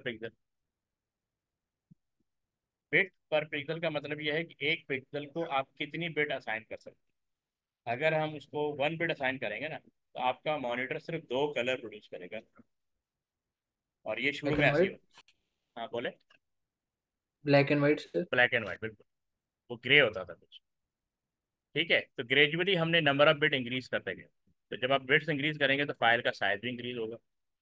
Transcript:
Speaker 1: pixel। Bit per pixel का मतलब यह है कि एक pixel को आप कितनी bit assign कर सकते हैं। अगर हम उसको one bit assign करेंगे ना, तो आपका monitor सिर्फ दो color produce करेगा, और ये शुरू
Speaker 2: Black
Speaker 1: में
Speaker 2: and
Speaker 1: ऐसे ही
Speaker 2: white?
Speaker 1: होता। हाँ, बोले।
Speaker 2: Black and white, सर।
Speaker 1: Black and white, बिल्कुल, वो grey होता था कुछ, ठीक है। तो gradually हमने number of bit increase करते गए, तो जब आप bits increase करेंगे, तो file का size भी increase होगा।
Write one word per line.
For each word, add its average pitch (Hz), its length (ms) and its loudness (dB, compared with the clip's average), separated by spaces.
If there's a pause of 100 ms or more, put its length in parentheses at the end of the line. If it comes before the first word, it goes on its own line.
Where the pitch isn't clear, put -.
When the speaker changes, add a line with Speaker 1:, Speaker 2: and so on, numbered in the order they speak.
Speaker 1:
pixel। 113 240 -8 (2750)
Bit 185 120 4 (260)
per 151 220 0
pixel 160 280 -6
का 165 80 0
मतलब 147 300 -6
यह 151 140 -2
है 165 100 -2
कि - 220 -8
एक 160 220 -2
pixel 143 380 -6
को 165 180 -6
आप 135 240 -2 (100)
कितनी 160 300 -6
bit 147 240 -2
assign 110 300 -6
कर 101 140 -14
सकते - 240 -18
हैं। - 60 -20 (880)
अगर 156 180 2
हम 156 200 -2
उसको 147 380 -6
one 143 240 -2
bit 165 140 -2
assign 131 280 -2
करेंगे 113 300 -6
ना, 147 100 -10
तो - 420 -16
आपका 139 380 -2
monitor 127 400 -4
सिर्फ 160 260 -8
दो 143 280 0
color 127 280 -2
produce 104 280 -16
करेगा, 95 320 -12 (1700)
और 110 140 -6
ये 139 120 0
शुरू 143 200 -2
Speaker 2:
Black 147 140 2
Speaker 1:
में 127 60 4
Speaker 2:
and 151 80 4
Speaker 1:
ऐसे 185 100 4
ही - 60 -12
Speaker 2:
white? - 200 -20
Speaker 1:
होता। - 640 -20
हाँ, 113 120 -8
बोले। 120 180 -4 (1400)
Speaker 2:
Black 143 260 6
and 147 120 4
white, 147 160 4
सर। - 240 -4
Speaker 1:
Black 123 300 2
and 117 100 2
white, 87 160 -8
बिल्कुल, 110 240 -10 (680)
वो 123 60 -8
grey 131 240 4
होता 101 240 2
था 90 100 -14
कुछ, - 260 -20 (1120)
ठीक 165 160 0
है। 147 100 4
तो - 220 -8
gradually 151 540 4
हमने 165 240 2
number 147 260 6
of 156 100 6
bit 147 160 2
increase 127 360 -4
करते 104 260 -4
गए, 85 140 -18 (420)
तो 117 60 -8
जब 127 160 0
आप 135 100 2
bits 147 260 2
increase 151 300 -2
करेंगे, 139 280 2
तो 143 60 -4
file 117 300 4
का 127 80 0
size 101 300 0
भी 117 80 -6
increase 123 300 -8
होगा। 113 180 -6 (460)